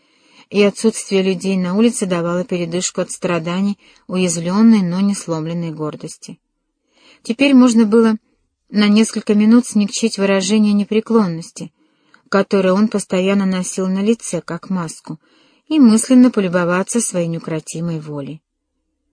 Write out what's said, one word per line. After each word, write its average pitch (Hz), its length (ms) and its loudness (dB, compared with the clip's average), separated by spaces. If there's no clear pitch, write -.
и 202 120 0
отсутствие 202 600 -2
людей 190 340 -2
на 180 200 -4
улице 233 300 0
давало 175 380 -4
передышку 175 560 -6
от 180 120 -6
страданий, 175 680 -4
уязвлённой, 185 720 2
но 175 180 -2
не 202 160 0
сломленной 165 560 -6
гордости. 156 680 -10
Теперь 277 300 0
можно 240 320 6
было 220 320 4
на 208 200 0
несколько 214 440 2
минут 220 320 4
смягчить - 520 -2
выражение 196 560 2
непреклонности, 202 960 -2
которое 190 460 0
он 214 160 2
постоянно 196 560 -2
носил 185 420 -4
на 190 160 -2
лице, 208 380 -4
как - 280 -12
маску, 165 480 -8
и 311 120 0
мысленно 247 500 6
полюбоваться 185 680 -2
своей 175 280 -4
неукротимой 160 760 -8
волей. 147 400 -12